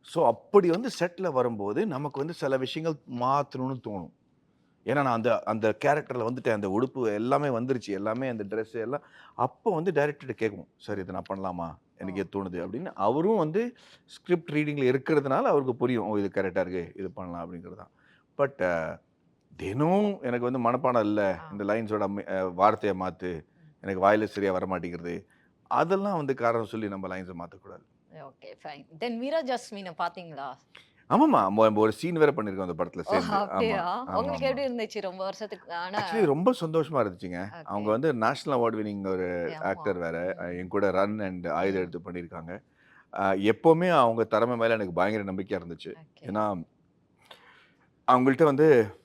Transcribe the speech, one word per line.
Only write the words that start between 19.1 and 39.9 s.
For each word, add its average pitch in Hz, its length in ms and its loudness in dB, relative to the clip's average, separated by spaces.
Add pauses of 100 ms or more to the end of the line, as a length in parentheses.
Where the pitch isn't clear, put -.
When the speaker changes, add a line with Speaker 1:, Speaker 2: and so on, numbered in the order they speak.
Speaker 1:
தினமும் 175 640 0
எனக்கு 123 300 -2
வந்து 131 80 -2
மனப்பாடம் 123 440 2
இல்ல, 104 360 2
Speaker 2:
ஆ. 80 120 -16
Speaker 1:
இந்த 101 120 -8
லைன்ஸோட 104 380 0
அமை-, 101 280 -4
அ, 95 180 -2
வார்த்தையை 98 520 4
மாத்து, 90 440 -6
Speaker 2:
ம். - 20 -20 (360)
Speaker 1:
எனக்கு 95 260 2
வாயில 107 180 6
சரியா 98 260 0
வர 92 140 0
மாட்டேங்கிறது, 87 600 -6 (420)
அதெல்லாம் 196 480 2
வந்து 143 180 -2
காரணம் 117 320 0
சொல்லி 110 220 -6
நம்ம 95 300 -6
லைன்ஸை 92 220 -12
மாத்தக்கூடாது. 95 460 -18 (280)
Speaker 2:
ஓகே, 143 320 -20 (160)
ஃபைன். 147 260 -16 (120)
Then 233 180 -4
மீரா 294 260 -2
ஜாஸ்மினை 214 540 -8
பாத்தீங்களா? 156 600 -8 (500)
Speaker 1:
ஆமாமா, 147 420 6
மொ-, 107 260 6
ஒரு 110 160 6
சீன் 170 240 -4
வேற 156 160 6
பண்ணிருக்கோம் 98 380 -4
அந்த 85 140 -4
படத்துல 87 200 -6
Speaker 2:
ஓ, - 80 -4
Speaker 1:
சேர்ந்து. - 220 0
ஆமா, 196 60 2
Speaker 2:
அப்படியா? 196 640 -2
Speaker 1:
ஆமா, 185 100 -8
Speaker 2:
உங்களுக்கு 277 320 -2
Speaker 1:
ஆமா. - 20 2
Speaker 2:
எப்படி 269 180 -2
இருந்துச்சு 220 340 -6
ரொம்ப 190 220 -8
வருஷத்துக்கு? 190 500 -10
ஆனா 180 260 -6
Speaker 1:
Actually, 196 260 0
ரொம்ப 165 360 2
சந்தோஷமா 160 420 0
இருந்துச்சுங்க. 92 480 -6
Speaker 2:
ஓகே. - 120 -16
Speaker 1:
அவங்க 104 260 -4
வந்து 135 240 2
நேஷனல் 127 460 0
அவார்ட் 113 160 2
வின்னிங் 104 320 -4
ஒரு 90 460 -2
Speaker 2:
ஆமா. - 100 -8
Speaker 1:
ஆக்டர் 98 340 -2